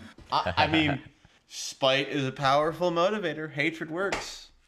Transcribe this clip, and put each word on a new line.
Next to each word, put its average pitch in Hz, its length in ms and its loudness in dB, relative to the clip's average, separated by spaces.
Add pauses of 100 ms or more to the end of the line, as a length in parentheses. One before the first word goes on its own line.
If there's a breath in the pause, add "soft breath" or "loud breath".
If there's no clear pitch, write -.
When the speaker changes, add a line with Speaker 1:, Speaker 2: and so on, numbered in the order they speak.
(300 loud breath)
Speaker 1:
I, 95 260 0
I 151 120 4
mean, 151 320 2 (240)
Speaker 2:
<laughs> - 240 -20
Speaker 1:
spite - 600 0
is 139 180 0
a 131 60 0
powerful 147 600 2
motivator. 170 600 0
Hatred 156 380 -2
works. - 580 -4 (200)